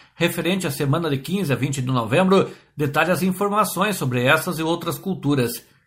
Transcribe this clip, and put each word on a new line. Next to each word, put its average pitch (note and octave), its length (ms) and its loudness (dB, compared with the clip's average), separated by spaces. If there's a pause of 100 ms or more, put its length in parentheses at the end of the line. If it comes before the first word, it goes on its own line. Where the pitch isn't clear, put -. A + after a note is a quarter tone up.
(160)
referente E3+ 500 0
à C#3+ 60 -2
semana D#3 360 0
de C#3 100 0
quinze E3 340 -2
a A#2+ 40 0
vinte C3+ 240 -2
de B2 60 -4
novembro, C3+ 640 2 (260)
detalha D3+ 360 2
as E3 100 -2
informações G3 720 0
sobre B2+ 300 0
essas D#3 340 2
e E3 60 -4
outras E3 340 -2
culturas. C#3 680 -2 (220)